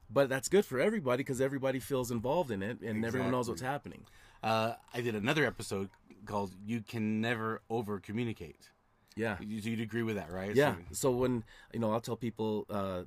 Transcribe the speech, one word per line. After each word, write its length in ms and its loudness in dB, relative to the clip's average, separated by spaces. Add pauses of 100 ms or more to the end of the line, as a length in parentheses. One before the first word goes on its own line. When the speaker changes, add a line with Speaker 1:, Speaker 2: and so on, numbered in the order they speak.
Speaker 1:
but 200 4
that's 200 -2
good 160 6
for 140 -2
everybody 440 2
'cause 180 -2
everybody 380 0
feels 320 0
involved 400 0
in 100 0
it 200 -4
and 220 -2
everyone 280 0
knows 180 2
what's 120 -4
Speaker 2:
Exactly. 300 -4
Speaker 1:
happening. 140 -18 (380)
Speaker 2:
Uh, 300 2 (200)
I 80 -2
did 140 0
another 300 4
episode 440 -2 (360)
called 280 -2 (100)
You 180 -2
Can 400 0
Never 480 0
Over 300 -2
Communicate. 680 -6 (460)
Speaker 1:
Yeah. 260 0
Speaker 2:
You, 180 -6
so 100 -2
you'd 120 0
agree 220 -2
with 120 0
that, 160 -4
right? 240 -4
Speaker 1:
Yeah. 200 6 (160)
Speaker 2:
So 20 -10
Speaker 1:
So 180 2
when, 320 2 (300)
you 60 -4
know, 120 2
I'll 100 2
tell 140 -4
people, 540 -2
uh, 380 -2